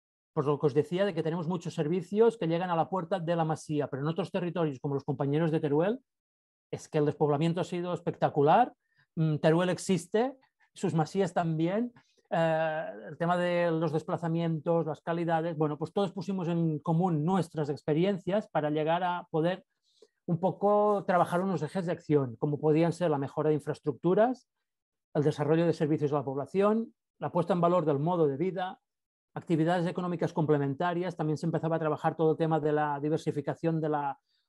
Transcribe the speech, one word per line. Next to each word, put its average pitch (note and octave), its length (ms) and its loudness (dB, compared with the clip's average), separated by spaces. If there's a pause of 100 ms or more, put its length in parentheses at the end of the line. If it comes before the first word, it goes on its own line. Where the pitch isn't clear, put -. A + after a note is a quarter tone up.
(340)
por C#3 120 0
lo C#3+ 140 2
que D#3 80 2
os B2 80 2
decía F3 300 2
de G3 80 -2
que D#3+ 100 -2
tenemos E3 240 -2
muchos E3+ 260 -4
servicios F#3+ 640 2
que E3 100 -2
llegan E3+ 220 0
a E3+ 60 0
la D#3 140 0
puerta F#3 300 -2
de E3+ 160 -2
la D#3+ 100 2
masía, D3 420 -2
pero C3+ 160 -6
en D3+ 40 -2
otros E3 240 -4
territorios, E3+ 480 -2
como C#3+ 140 -4
los C#3 100 -2
compañeros D3 460 0
de D#3 100 0
Teruel, D#3+ 400 0 (720)
es - 160 -12
que D#3 120 -2
el D3 60 2
despoblamiento D#3 560 0
ha - 20 -2
sido F3 300 -6
espectacular. D#3+ 800 2 (420)
Mm, D#3+ 220 0
Teruel E3+ 320 2
existe, G#3 680 -2 (380)
sus D#3+ 200 -4
masías E3+ 400 0
también. F3 600 -2 (360)
Eh, D#3+ 560 0 (240)
el D3 80 -14
tema F3 200 0
de F3 340 2
los D#3+ 200 0
desplazamientos, E3 960 -2
las D3+ 160 -8
calidades, E3 560 -2
bueno, D3+ 200 0
pues D#3 160 -8
todos G3+ 180 0
pusimos F#3 360 -4
en E3 320 0
común E3 460 0
nuestras D#3+ 440 0
experiencias F3+ 800 0
para D3+ 200 0
llegar D#3 340 0
a F3 280 -4
poder E3+ 320 0 (640)
un E3 120 0
poco G3+ 680 2
trabajar F3 340 2
unos F#3 220 -2
ejes E3+ 240 -4
de F3 60 -2
acción, C#3 420 0
como D3 240 -2
podían D#3 320 2
ser E3+ 180 -2
la D3 80 0
mejora D3 320 -2
de D#3 60 4
infraestructuras, F3 920 0 (640)
el D#3 100 2
desarrollo D3+ 420 2
de E3 80 2
servicios D3 380 0
a D3+ 40 -2
la C3+ 100 -2
población, F#3+ 680 0 (240)
la D3+ 140 -6
puesta F3 220 0
en F3 80 2
valor E3+ 240 4
del C#3+ 120 2
modo E3 300 2
de C3+ 80 0
vida, F#3 460 -6 (520)
actividades E3 540 0
económicas F3 460 -4
complementarias. E3 840 0
También D#3 220 -2
se - 80 -8
empezaba D#3+ 320 0
a - 20 -2
trabajar D#3+ 360 -2
todo D#3+ 160 4
el D3+ 60 0
tema D#3+ 220 2
de D3+ 140 0
la D3 260 0
diversificación D#3 800 -2
de D#3 100 -2
la C#3+ 300 -4 (300)